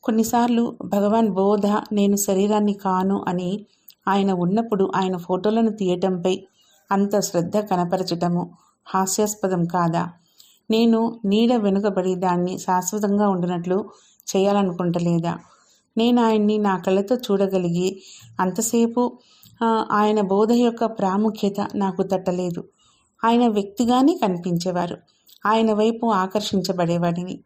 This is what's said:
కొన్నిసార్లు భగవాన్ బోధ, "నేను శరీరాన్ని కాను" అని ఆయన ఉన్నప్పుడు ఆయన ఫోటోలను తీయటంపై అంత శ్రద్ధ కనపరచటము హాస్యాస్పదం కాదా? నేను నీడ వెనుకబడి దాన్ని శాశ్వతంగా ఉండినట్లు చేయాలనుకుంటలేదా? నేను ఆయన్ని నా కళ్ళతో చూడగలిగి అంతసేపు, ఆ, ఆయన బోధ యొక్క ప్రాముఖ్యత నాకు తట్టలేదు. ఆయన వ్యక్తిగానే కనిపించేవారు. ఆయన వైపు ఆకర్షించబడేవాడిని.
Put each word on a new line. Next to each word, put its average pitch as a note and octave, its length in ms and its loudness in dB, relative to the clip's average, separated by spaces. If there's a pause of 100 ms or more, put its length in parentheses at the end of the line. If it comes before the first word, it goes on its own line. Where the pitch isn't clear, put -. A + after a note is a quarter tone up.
కొన్నిసార్లు A#3 800 0
భగవాన్ G#3 440 2
బోధ, G3+ 380 0 (260)
"నేను G3+ 240 2
శరీరాన్ని G3+ 560 0
కాను" F#3+ 560 -2
అని F#3 380 -4 (420)
ఆయన G3 240 2
ఉన్నప్పుడు F#3+ 640 0
ఆయన F#3 200 -2
ఫోటోలను G#3+ 540 0
తీయటంపై F#3 760 -2 (460)
అంత G3+ 300 0
శ్రద్ధ F3 380 -2
కనపరచటము F3 920 -2 (340)
హాస్యాస్పదం F#3+ 800 -2
కాదా? E3+ 460 0 (600)
నేను A3+ 540 2
నీడ A3+ 300 2
వెనుకబడి G3 600 0
దాన్ని F3+ 440 0
శాశ్వతంగా G3+ 680 0
ఉండినట్లు F3+ 640 -2 (460)
చేయాలనుకుంటలేదా? F3 1040 0 (580)
నేను A#3+ 260 4
ఆయన్ని G#3+ 360 2
నా G3 200 0
కళ్ళతో G3 360 0
చూడగలిగి F#3+ 880 0 (380)
అంతసేపు, A#3 800 0 (460)
ఆ, A3+ 260 0
ఆయన G#3+ 300 2
బోధ G3+ 320 2
యొక్క A#3+ 320 2
ప్రాముఖ్యత G3+ 880 -2
నాకు G3 280 -2
తట్టలేదు. F3+ 600 -4 (600)
ఆయన A#3 240 4
వ్యక్తిగానే B3 760 2
కనిపించేవారు. F3 720 -2 (500)
ఆయన A3 260 2
వైపు A3+ 340 0
ఆకర్షించబడేవాడిని. F3+ 1400 -2